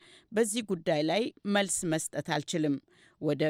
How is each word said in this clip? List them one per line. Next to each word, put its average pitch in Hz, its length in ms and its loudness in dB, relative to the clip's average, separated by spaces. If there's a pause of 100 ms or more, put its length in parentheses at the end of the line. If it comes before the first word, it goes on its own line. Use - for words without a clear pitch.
(320)
በዚህ 220 320 0
ጉዳይ 165 400 0
ላይ 165 180 2 (280)
መልስ 202 360 2
መስጠት 156 440 -2
አልችልም። 151 460 0 (460)
ወደ 147 280 0